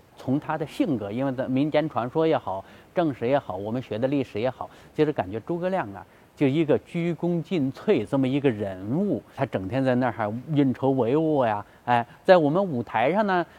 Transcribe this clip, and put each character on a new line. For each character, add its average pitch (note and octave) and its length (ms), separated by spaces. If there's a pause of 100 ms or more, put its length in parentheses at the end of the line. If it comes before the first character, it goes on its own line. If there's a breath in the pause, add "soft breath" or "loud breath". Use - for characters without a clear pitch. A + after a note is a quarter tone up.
(180)
从 C3 220
他 D#3 180
的 D#3 80
性 E3+ 320
格， G2+ 140
因 B2 120
为 C#3 100
在 B2 140
民 C3 220
间 D3+ 180
传 A#2+ 220
说 D#3+ 160
也 D#3+ 100
好， F#2+ 300 (300 loud breath)
正 E3 180
史 A#2 140
也 C#3 100
好， - 180
我 G2+ 140
们 A#2+ 100
学 A#2 160
的 A#2 120
历 C#3 160
史 G#2 180
也 B2 80
好， - 180 (280 loud breath)
就 D3+ 100
是 D3 80
感 F#2+ 160
觉 A2 120
诸 E3+ 180
葛 F3+ 100
亮 F3+ 240
啊， F#2 100 (320 soft breath)
就 D3 120
一 D3+ 180
个 C#3+ 140
鞠 E3+ 340
躬 E3+ 260
尽 D3+ 320
瘁 D#3+ 320
这 C#3 140
么 C3 100
一 C3+ 120
个 C#3 100
人 G2 400
物， E3 320 (140)
他 C#3 100
整 F#2+ 240
天 C3 160
在 B2+ 80
那 B2+ 140
儿 A#2+ 40
还 A2 160 (240)
运 C#3 220
筹 C3 220
帷 B2 200
幄 D3+ 300
呀， G#2 180 (220 soft breath)
哎， A#2+ 180 (200 loud breath)
在 F#3+ 120
我 D#3 140
们 F3+ 160
舞 C#3 160
台 A#2 300
上 G#3 160
呢， F3+ 180 (140)